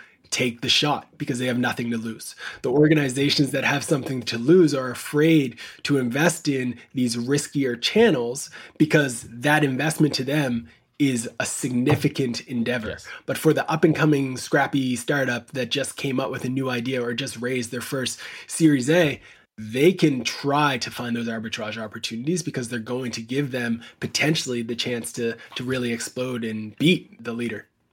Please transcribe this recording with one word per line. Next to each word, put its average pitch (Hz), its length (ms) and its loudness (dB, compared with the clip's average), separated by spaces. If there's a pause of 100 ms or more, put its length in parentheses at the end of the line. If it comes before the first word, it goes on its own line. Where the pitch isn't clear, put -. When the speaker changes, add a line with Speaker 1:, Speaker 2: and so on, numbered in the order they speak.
(300)
Speaker 1:
take 123 320 -2
the 135 80 -2
shot 143 380 0 (100)
because 131 220 -4
they 127 80 -2
have 120 100 0
nothing 123 320 -2
to 117 80 -2
lose. 113 380 -10 (260)
The 131 100 -2
organizations 143 800 4
that 131 140 -2
have 143 200 0
something 131 400 -2
to - 140 -6
lose 147 380 6
are 127 160 -2
afraid 147 640 2 (260)
to 143 140 2
invest 139 500 0
in 127 300 -2 (160)
these 123 220 0
riskier 127 640 -2
channels 139 720 2 (260)
because 147 540 2
that 147 320 2
investment 143 520 2
to 131 80 -2
them 131 440 -2 (320)
is 123 280 0 (120)
a - 80 -2
significant 127 920 0
endeavor. 120 480 -4
Speaker 2:
Yes. - 180 -12 (180)
Speaker 1:
But - 140 -4
for 156 140 6
the 135 180 -2
up 160 120 0
and 160 120 6
coming 139 420 2
scrappy 135 600 0
startup 127 560 -2
that 123 180 -4
just 135 240 -4
came 135 240 -2
up 131 100 -2
with 131 160 -6
a 127 40 -2
new 131 200 -2
idea 123 320 -2
or 120 140 -4
just 127 220 -6
raised 123 340 -4
their 120 100 -6
first 131 380 -6 (260)
Series 143 420 4
A, 156 320 4 (380)
they 120 340 4
can 147 320 4
try 139 540 0
to 113 140 -8
find 120 240 -4
those 117 120 -4
arbitrage 110 540 -6
opportunities 123 640 -4
because 131 260 -6
they're 120 80 -4
going 123 360 -6
to 117 100 -8
give 131 260 -2
them 120 320 -2 (180)
potentially 135 640 0
the 117 140 -4
chance 117 380 -4
to, 117 240 -4 (180)
to 131 80 -8
really 123 280 -2
explode 123 520 -6
and 110 340 -8
beat - 460 2
the 117 100 -8
leader. 117 320 -6 (280)